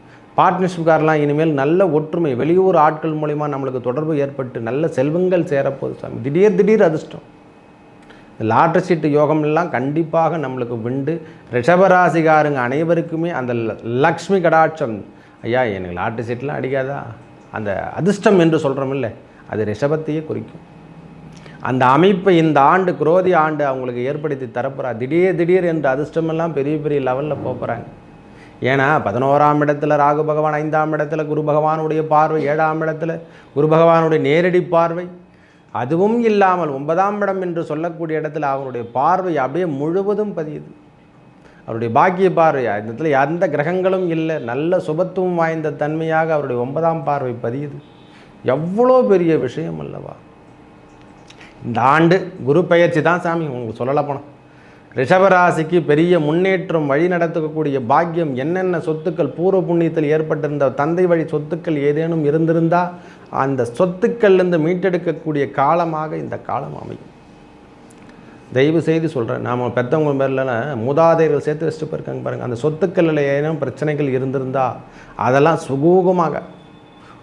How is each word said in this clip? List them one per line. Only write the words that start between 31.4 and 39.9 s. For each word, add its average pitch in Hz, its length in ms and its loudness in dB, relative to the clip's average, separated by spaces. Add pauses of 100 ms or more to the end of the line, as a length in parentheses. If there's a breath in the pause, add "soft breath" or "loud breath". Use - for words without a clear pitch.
பகவானுடைய 156 540 0 (100)
பார்வை, 156 280 2 (120)
ஏழாம் 156 320 0
இடத்துல 156 280 -4 (440 loud breath)
குரு 147 180 2
பகவானுடைய 165 540 4
நேரடி 175 340 2 (120)
பார்வை, 170 320 0 (760 soft breath)
அதுவும் 175 360 0 (120)
இல்லாமல் 185 480 2
ஒன்பதாம் 185 460 -2
இடம் 190 240 -2
என்று 170 140 -4 (100)
சொல்லக்கூடிய 160 500 -4
இடத்துல 151 340 -4
அவருடைய 127 280 -8 (140)
பார்வை 180 360 2 (100)
அப்படியே 160 240 -2 (120)
முழுவதும் 196 600 -2